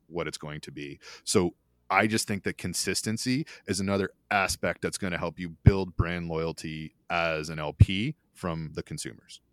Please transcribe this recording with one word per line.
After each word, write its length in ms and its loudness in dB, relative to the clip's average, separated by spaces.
what 200 -4
it's 100 -6
going 240 -10
to 100 -14
be. 280 -12
So 300 4
I 180 6
just 180 0
think 180 -4
that 140 -4
consistency 880 -2
is 140 0
another 300 2
aspect 500 0
that's 160 -2
gonna 200 -4
help 220 -4
you 160 -8
build 320 6
brand 320 0
loyalty 680 -4
as 400 0
an 100 -6
L 140 -4
P 420 4
from 420 -4
the 80 -6
consumers. 580 -12